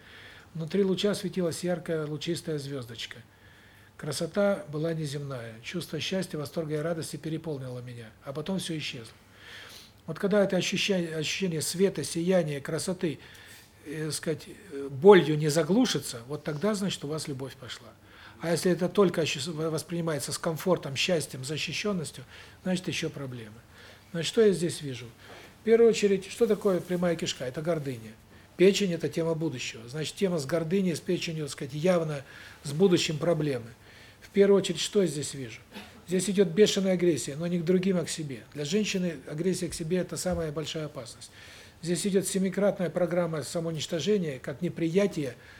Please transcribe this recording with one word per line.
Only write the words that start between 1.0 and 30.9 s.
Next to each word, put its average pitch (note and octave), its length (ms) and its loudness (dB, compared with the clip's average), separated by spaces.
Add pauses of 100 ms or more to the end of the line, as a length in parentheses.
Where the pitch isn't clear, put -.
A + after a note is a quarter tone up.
светилась F3 520 -2
яркая E3 420 -2
лучистая D3+ 520 -4
звездочка. B2+ 580 -10 (800)
Красота F3 720 0
была D#3 240 -2
неземная. C3+ 680 -8
Чувство E3+ 360 -6
счастья, F3+ 380 -4
восторга D3+ 380 -4
и - 20 0
радости D#3+ 400 -4
переполнило C#3 640 -8
меня. A#2+ 280 -14 (140)
А C#3+ 80 -10
потом D3+ 280 -4
все E3+ 180 -4
исчезло. B2 340 -10 (960)
Вот D#3+ 100 -8
когда G3+ 260 4
это F#3+ 140 0
ощущение, F3 580 0
ощущение D#3+ 460 -2
света, F#3 420 0
сияния, E3+ 560 0
красоты, D#3 600 -4 (680)
э, D#3 240 -6
сказать, - 380 -4
э, C#3 420 -10
болью D3+ 480 10
не D3+ 120 2
заглушится, D#3 800 2
вот D3 160 -8
тогда, D#3+ 300 0
значит, F#3+ 320 -4
у - 20 -6
вас D3+ 200 -6
любовь C3+ 300 -8
пошла. - 320 -16 (520)
А E3 80 -2
если F3 220 2
это F3 180 2
только F3+ 320 4
ощу-, D3 300 -2
воспринимается D#3 800 -2
с - 80 -4
комфортом, D#3 560 0
счастьем, C#3 500 -2
защищенностью, D3+ 800 -4 (400)
значит, F3+ 240 -2
еще D#3 240 -4
проблемы. B2 480 -10 (520)
Значит, E3 180 -4
что A#3 120 4
я G#3 100 6
здесь E3+ 300 -2
вижу? B2+ 240 -8 (560)
В - 40 -14
первую A3+ 260 8
очередь, G3 400 2
что A#3 160 2
такое G3+ 320 2
прямая F3 360 0
кишка? D#3 300 -6
Это C3 160 -6
гордыня. C3+ 520 -4 (440)
Печень — G3 360 6
это D#3+ 160 -2
тема E3 260 -2
будущего. B2+ 520 -6
Значит, D3 280 -6
тема F3+ 240 0
с C3+ 80 -4
гордыней, E3+ 480 0